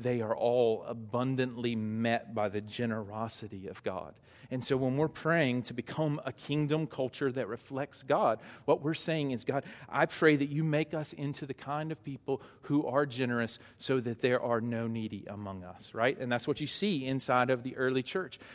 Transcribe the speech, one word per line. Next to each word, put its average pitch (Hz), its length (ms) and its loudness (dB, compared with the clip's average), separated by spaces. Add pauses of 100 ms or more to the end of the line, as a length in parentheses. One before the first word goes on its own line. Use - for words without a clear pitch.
they 123 200 0
are 110 160 0
all 120 460 2
abundantly 120 920 -2
met 113 580 0
by 107 140 0
the 101 120 -2
generosity 107 1080 -6
of - 160 -12
God. 92 300 -6 (340)
And 127 140 -4
so 135 140 2
when 131 200 2
we're 151 120 2
praying 147 560 2
to 123 100 -8
become 147 500 -2
a 131 80 -6
kingdom 151 540 0
culture 135 460 -2
that 123 160 -4
reflects 131 560 -8
God, 143 340 4 (260)
what 156 160 4
we're 156 140 0
saying 151 380 0
is, 120 120 -4
"God, 135 200 0 (240)
I 151 180 4
pray 156 300 6
that 143 140 0
you 147 120 0
make 151 320 2
us 151 180 -4
into 147 340 -6
the 131 80 -8
kind 151 360 -6
of - 140 -10
people 135 380 -4 (200)
who 147 240 2
are 135 200 4
generous 120 520 0 (200)
so 135 200 2
that 117 220 -2
there 123 200 4
are 120 200 2
no 117 260 -2
needy 113 420 -4
among 98 360 -10
us," - 300 -16
right? 120 220 4
And 127 140 -4
that's 120 160 0
what 147 140 0
you 147 80 -4
see 165 380 0
inside 127 440 2
of 123 140 2
the 131 120 -8
early 131 280 2
church. 180 340 -6 (160)